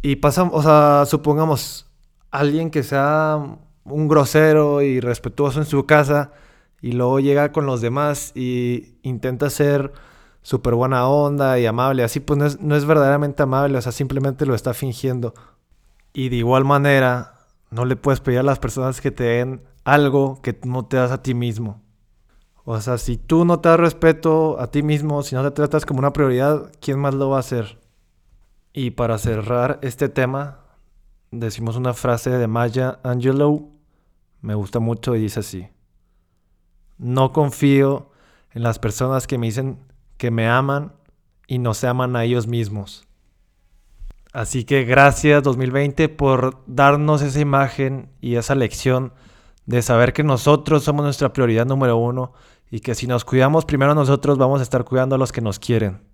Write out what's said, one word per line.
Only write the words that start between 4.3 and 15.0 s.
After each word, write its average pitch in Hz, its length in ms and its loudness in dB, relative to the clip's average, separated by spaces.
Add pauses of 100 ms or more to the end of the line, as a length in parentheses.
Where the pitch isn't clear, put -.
y 135 200 2
respetuoso 123 580 -2
en 151 80 -2
su 139 180 0
casa 147 460 4 (500)
y 120 120 -6
luego 123 260 0
llega 143 320 2
con 147 160 -2
los 127 140 -2
demás 139 560 -2
y 123 680 -4
intenta 127 480 -4
ser 143 420 0 (500)
súper 120 340 -2
buena 127 320 0
onda 143 500 2
y 120 80 2
amable, 123 380 0
así 117 160 -4
pues 143 180 -2
no 147 80 0
es, 143 140 -4
no 147 160 0
es 147 80 0
verdaderamente 143 580 2
amable, 135 360 0
o 120 40 -2
sea, 123 80 -6
simplemente 135 560 -4
lo 131 80 0
está 117 200 -4
fingiendo. 123 600 -6 (800)